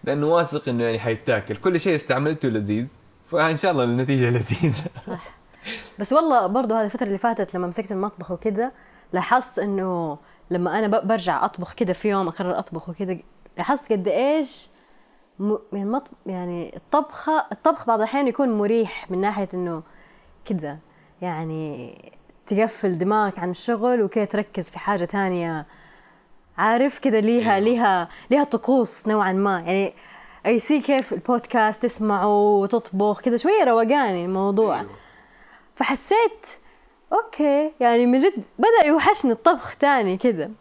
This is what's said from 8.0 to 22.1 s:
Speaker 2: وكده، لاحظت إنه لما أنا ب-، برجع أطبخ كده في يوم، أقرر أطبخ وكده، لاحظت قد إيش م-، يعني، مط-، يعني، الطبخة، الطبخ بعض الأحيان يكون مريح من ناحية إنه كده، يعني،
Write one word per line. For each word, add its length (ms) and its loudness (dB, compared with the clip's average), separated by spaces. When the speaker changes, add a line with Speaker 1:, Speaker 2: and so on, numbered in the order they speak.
Speaker 2:
وكده، 400 -4
لاحظت 460 0
إنه 580 -2
لما 280 0
أنا 80 0
ب-، 200 0
برجع 380 0
أطبخ 280 -8
كده 200 -2
في 160 -2
يوم، 180 0
أقرر 320 -4
أطبخ 300 -10
وكده، 300 -6
لاحظت 340 -4
قد 160 0
إيش 600 0
م-، 160 0
يعني، 160 -4
مط-، 220 -6
يعني، 500 -8
الطبخة، 760 -2
الطبخ 360 -2
بعض 120 2
الأحيان 280 0
يكون 300 0
مريح 540 -2
من 100 -2
ناحية 320 -2
إنه 300 -6
كده، 340 -6
يعني، 720 -8